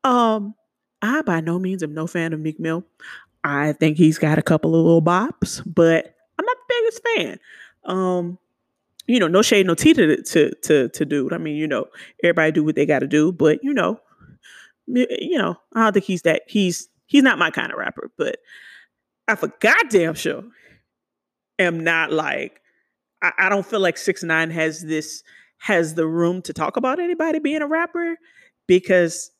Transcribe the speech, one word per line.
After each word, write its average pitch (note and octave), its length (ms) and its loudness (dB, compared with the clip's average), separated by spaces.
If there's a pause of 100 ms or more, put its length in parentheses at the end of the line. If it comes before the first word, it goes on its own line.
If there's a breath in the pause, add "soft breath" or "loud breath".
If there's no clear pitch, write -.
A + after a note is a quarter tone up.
Um, A3 500 2 (480)
I C4 200 -2
by E3+ 180 0
no E3 180 -4
means F#3 240 -4
am D3+ 120 -8
no D#3+ 120 -6
fan E3 260 -4
of D#3 80 -6
Meek D#3 200 -6
Mill. E3 240 -4 (580 loud breath)
I D3 300 -2
think D3+ 240 0
he's D#3+ 220 6
got D#3 200 2
a D#3 40 0
couple D#3+ 320 0
of E3 100 4
little E3 180 6
bops, F#3 640 -2
but E3 480 2 (240)
I'm F#4+ 60 -4
not B4 120 -2
the B4 240 -4
biggest A4+ 240 -2
fan. F#4 360 -4 (440 loud breath)
Um, F3+ 540 -2 (680)
you A#3+ 120 2
know, F3 100 2
no F#3 140 4
shade, G3 240 4
no E3+ 80 2
tea D#4 200 6
to, D#3 280 4
to, - 300 2 (100)
to, C#3 280 2
to - 140 -4
dude. C#3+ 280 -4
I E3+ 60 -6
mean, D3+ 180 -6
you D#3 100 -4
know, C#3 200 -4 (360 loud breath)
everybody E3+ 300 2
do D#3 100 2
what D3+ 140 0
they D3 100 2
gotta C#3 200 0
do, D3+ 260 2
but, D#3 320 2
you C#4 80 -2
know, G#3 260 -2 (880 soft breath)
y-, B3 200 0 (120)
you E4 200 -4
know, F3+ 180 -2 (180)
I A3+ 100 2
don't G#3+ 100 2
think G3 100 2
he's F3+ 180 -4
that, E3 240 0
he's, F#3 420 -2 (180)
he's C#4 160 4
not B3 160 4
my D#3+ 120 0
kind - 220 -6
of - 60 -8
rapper, - 400 -8
but - 180 -2 (880 loud breath)
I G#3+ 100 0
for - 120 -4 (120)
goddamn A3 540 2
sure D#3 300 -6 (1120 soft breath)
am E3+ 220 0
not E3 320 0
like, C#3+ 480 -6 (640)
I, F3+ 160 0
I F#3+ 100 2
don't G3+ 180 0
feel A3 140 -4
like F3 160 0
six - 260 -4
nine E3 280 -2
has D#3+ 320 -4
this, D#3 400 -8 (360 soft breath)
has E3 360 0
the D#3+ 120 -2
room E3+ 360 -2
to - 100 -12
talk - 240 -4
about C4 240 -2
anybody E4 380 -2
being D4+ 240 -4
a D4 40 -6
rapper E4 500 -4 (500 soft breath)
because F3+ 720 2